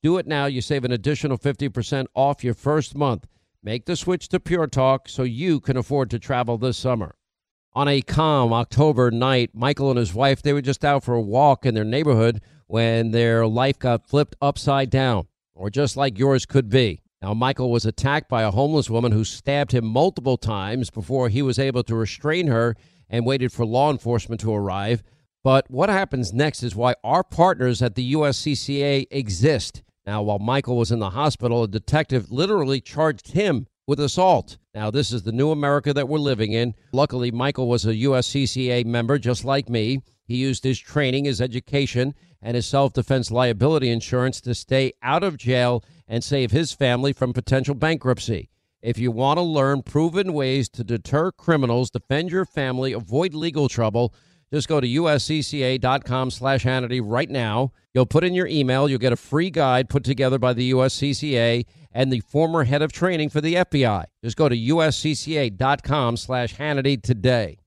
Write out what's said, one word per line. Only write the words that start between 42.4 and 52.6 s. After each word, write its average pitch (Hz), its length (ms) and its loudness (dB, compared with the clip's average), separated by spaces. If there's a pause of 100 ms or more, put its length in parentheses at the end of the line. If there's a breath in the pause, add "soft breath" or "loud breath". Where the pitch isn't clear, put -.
and 117 160 -6
his 117 100 -2
self-defense 135 640 0
liability 123 600 2
insurance 123 500 -2
to 123 140 -4
stay 131 380 0 (100)
out 147 200 0
of 180 140 -2
jail 123 480 0 (240 soft breath)
and 117 160 -4
save 131 260 0
his 151 220 0
family 131 400 0
from 123 200 -2
potential 131 420 0
bankruptcy. 127 760 -2 (320)
If 113 160 -4
you 123 140 -2
want 135 260 0
to 180 40 0
learn 143 400 0
proven 170 500 0
ways 135 380 -2
to - 120 -10
deter 123 480 -2
criminals, 127 600 0
defend 160 400 -4
your 185 140 0
family, 131 480 -4